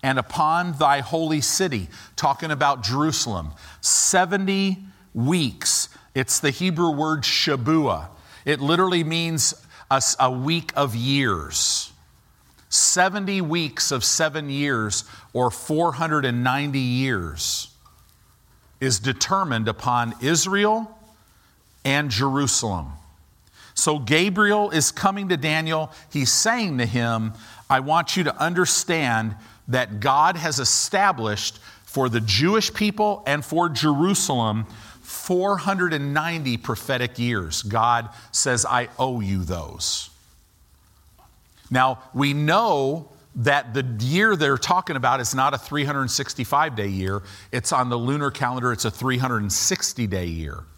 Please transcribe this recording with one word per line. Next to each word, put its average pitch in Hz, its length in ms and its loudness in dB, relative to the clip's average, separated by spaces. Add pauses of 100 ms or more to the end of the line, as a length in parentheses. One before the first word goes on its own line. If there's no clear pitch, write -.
"and 131 160 2
upon 165 600 0
thy 143 220 4
holy 160 400 0
city," 131 480 -2 (280)
talking 156 340 2
about 143 320 2
Jerusalem. 107 680 0 (280)
Seventy 190 1000 2 (300)
weeks. 131 800 0 (240)
It's - 260 0
the 147 100 2
Hebrew 175 400 0
word 151 320 0
Shabua. 131 840 0 (360)
It 147 160 0
literally 170 440 2
means 165 500 -2 (360)
a 135 60 4
s-, - 220 0
a 131 120 4
week 151 440 -2
of 135 220 0
years. 117 960 0 (760)
Seventy 190 720 2
weeks 160 520 0
of 131 120 -2
seven 151 460 0
years, 135 540 -2 (280)
or 123 200 2
four 160 400 0
hundred 151 320 0
and 120 180 0
ninety 135 380 0
years, 123 880 -2 (1120)
is 127 180 0
determined 131 720 0
upon 117 520 0
Israel 202 760 0 (880)
and 139 260 0
Jerusalem. 117 840 0 (800)
So 151 240 2
Gabriel 196 720 2
is 151 220 2
coming 196 360 0
to 180 80 2
Daniel. 156 560 -2 (180)
He's 135 220 0
saying 220 460 0
to 120 80 2
him, 113 480 0 (340)
"I 131 120 4
want 156 360 0
you 185 80 0
to 147 160 -2
understand 151 960 0 (340)
that 120 320 0
God 156 360 4
has 156 220 -4
established 131 1000 0 (260)
for 131 240 0
the 117 120 0
Jewish 147 520 2
people 208 540 0
and 143 180 0
for 170 240 0
Jerusalem 139 1000 0 (360)
four 190 560 -2
hundred 180 340 0
and 143 220 -2
ninety 151 420 -2
prophetic 123 600 -4
years." 107 440 -2
God 113 480 0 (200)
says, 123 340 0
"I 123 340 0
owe 127 220 -2
you 98 220 -2
those." 82 680 -6 (1600)
Now, 131 300 2 (140)
we 143 200 0
know 151 800 2 (260)
that 127 380 2
the 139 80 0 (220)
year 190 320 4
they're 139 200 2
talking 180 380 0
about 127 260 0
is 120 140 -4
not 135 180 2
a 139 60 -4
three 143 260 -4
hundred 139 280 -2
sixty-five 143 640 -2
day 104 120 -2
year. 95 340 -2 (280)
It's 123 220 -2
on 127 160 2
the 120 100 -2
lunar 139 320 -2
calendar. 127 400 -2
It's 110 140 -4
a 117 60 0
three 127 280 -2
hundred 123 240 0
and 101 100 -2
sixty - 540 -2
day 92 200 -2
year. 80 360 -8 (160)